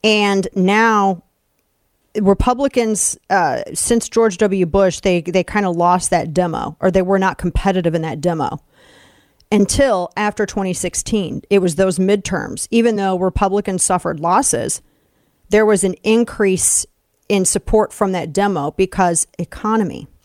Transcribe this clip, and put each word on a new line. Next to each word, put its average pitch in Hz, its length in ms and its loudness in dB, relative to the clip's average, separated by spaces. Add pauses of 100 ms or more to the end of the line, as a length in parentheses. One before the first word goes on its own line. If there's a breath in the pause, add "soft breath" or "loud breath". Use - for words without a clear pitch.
And 202 540 2
now 196 640 2 (960)
Republicans, 233 960 0 (140)
uh, 165 320 2 (100)
since - 360 -2
George 226 300 2
W. 190 280 2
Bush, 190 340 0
they, 180 200 2
they 180 240 -2
kinda 202 260 -2
lost 175 400 2
that 165 240 0
demo, 170 460 -2
or 190 100 2
they 190 100 2
were 190 180 2
not 190 200 0
competitive 175 560 0
in 165 80 -2
that 156 180 -8
demo 160 400 -2 (920 soft breath)
until 208 640 2
after 208 300 -2
twenty 190 260 -4
sixteen. - 760 -4
It 202 120 4
was 175 160 0
those 190 240 0
midterms. 190 720 -2
Even 226 240 2
though 190 220 -2
Republicans 190 680 0
suffered 175 340 -2
losses, 170 640 -2 (680)
there 214 160 4
was 196 180 2
an 185 180 -2
increase 220 840 0 (440)
in 190 160 0
support - 480 0
from 196 200 -2
that 165 200 -6
demo 165 400 -2
because 185 560 0 (100)
economy. 202 680 -4 (160)